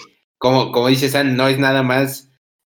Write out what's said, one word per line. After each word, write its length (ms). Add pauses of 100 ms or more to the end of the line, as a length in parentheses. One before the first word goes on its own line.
(380)
como, 340
como 180
dices, 240
San, 220
no 120
es 120
nada 240
más 460 (500)